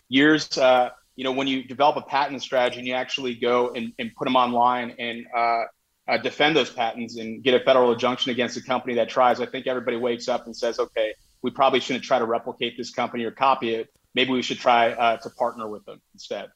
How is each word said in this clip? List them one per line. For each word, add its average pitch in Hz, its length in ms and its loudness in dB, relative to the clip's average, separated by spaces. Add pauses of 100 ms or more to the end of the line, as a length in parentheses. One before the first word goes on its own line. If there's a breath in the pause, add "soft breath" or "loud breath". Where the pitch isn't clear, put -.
years, 147 500 4
uh, 127 340 4 (260)
you 131 80 -8
know, 131 80 0
when 135 140 -2
you 131 160 -2
develop 135 340 2
a 127 40 -4
patent 139 400 -2
strategy 123 380 0
and 123 80 -8
you 127 60 -4
actually 127 420 -4
go 123 380 2
and, 117 260 -6
and 117 160 -8
put 135 140 -4
'em 127 80 4
online 120 600 2
and, 117 280 -8 (100)
uh, 117 280 0 (440)
uh, 120 100 0
defend 147 380 0
those 123 140 2
patents 117 480 -6
and 110 260 -10
get 127 100 4
a 123 120 6
federal 127 260 6
injunction 123 400 0
against 120 240 -2
a 110 60 -10
company 127 340 -4
that 113 140 0
tries, 123 320 4
I 120 40 -2
think 131 220 -8
everybody 120 300 -2
wakes 120 320 -4
up 120 160 -2
and 117 100 -14
says, 117 240 -4
"Okay, 110 340 -2 (280)
we 127 100 -4
probably 131 300 2
shouldn't 120 240 -4
try 131 120 2
to 117 80 2
replicate 117 520 -4
this 120 140 -10
company 120 340 -4
or 107 60 -4
copy 127 440 0
it. 113 140 -8 (240)
Maybe 127 180 2
we 127 100 0
should 123 180 -6
try, 120 320 4
uh, 113 260 0
to 120 140 -12
partner 117 360 -4
with 104 180 -12
them 107 160 -20 (120)
instead." 101 420 -12